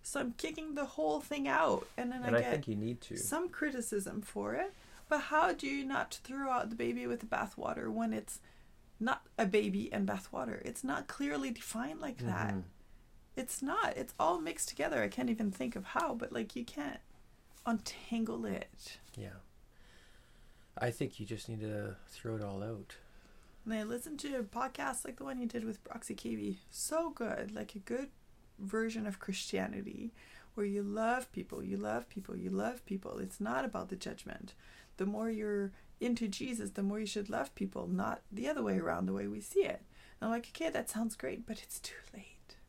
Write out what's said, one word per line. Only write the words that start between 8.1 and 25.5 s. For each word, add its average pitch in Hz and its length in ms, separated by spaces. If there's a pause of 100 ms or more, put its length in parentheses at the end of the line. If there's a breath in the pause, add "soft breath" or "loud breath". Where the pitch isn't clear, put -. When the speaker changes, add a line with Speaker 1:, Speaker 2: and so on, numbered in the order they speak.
Speaker 1:
it's - 280 (600 loud breath)
not 226 220 (160)
a 226 80
baby 208 460
and 196 140
bathwater? 202 580
It's - 200
not 277 240
clearly 285 420
defined 247 500
like 262 180
that. 170 320
Speaker 2:
Mm-hmm. - 100 (760 soft breath)
Speaker 1:
It's 254 260
not. 359 340
It's - 240
all 330 200
mixed 320 280
together. 285 340
I 208 60
can't 240 220
even 220 200
think 240 260
of 190 100
how, 294 280
but, - 180
like, 226 240
you 240 80
can't - 360 (640)
untangle 226 800
it. - 540 (180)
Speaker 2:
Yeah. 95 220 (1400 loud breath)
I 123 140
think - 280
you 107 80
just 107 220
need 110 120
to 104 360 (120)
throw 113 280
it 107 60
all 101 200
out. 107 340 (680 loud breath)
Speaker 1:
And 226 100
I 214 100
listened 247 360
to 285 180
a 240 40
podcast 254 640
like 240 120
the 269 80
one 269 140
you 247 80
did 226 180